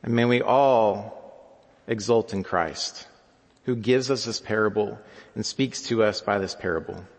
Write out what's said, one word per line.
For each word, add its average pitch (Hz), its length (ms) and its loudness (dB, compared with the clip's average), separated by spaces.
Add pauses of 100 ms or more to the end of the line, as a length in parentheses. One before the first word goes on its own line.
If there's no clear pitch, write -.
And 120 80 -2
may 117 120 4
we 123 180 2
all 113 1160 0 (280)
exult 113 440 0
in 98 120 -4
Christ, - 640 -4 (560)
who 127 120 -2
gives 123 360 2
us 131 120 -2
this 113 160 -6
parable 107 600 0 (340)
and 107 100 -6
speaks - 440 -4
to 113 160 2
us 104 180 0
by 104 160 0
this 95 160 -4
parable 87 500 -6 (160)